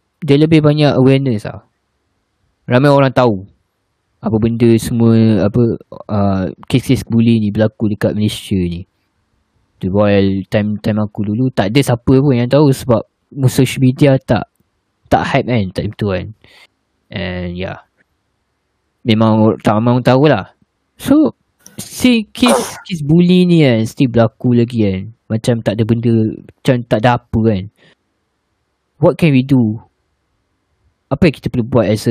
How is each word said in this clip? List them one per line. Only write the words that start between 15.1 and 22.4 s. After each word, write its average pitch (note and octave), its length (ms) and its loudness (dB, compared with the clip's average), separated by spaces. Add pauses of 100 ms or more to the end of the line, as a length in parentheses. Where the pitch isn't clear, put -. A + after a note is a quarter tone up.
hype - 240 -2
kan G#2+ 240 -2
time F#2 240 -8
tu G2+ 160 -4
kan. F#2 240 -8 (720)
And F3+ 480 -8
yeah. F#3 320 -12 (1200)
Memang A2 320 2
or-, A2 220 2
tak G#2+ 180 0
ramai A#2+ 160 0
orang B2+ 80 -2
tahu C3 240 2
lah. G#2+ 240 0 (480)
So, D4 400 0 (400)
si A#3 480 0
kes, - 560 -2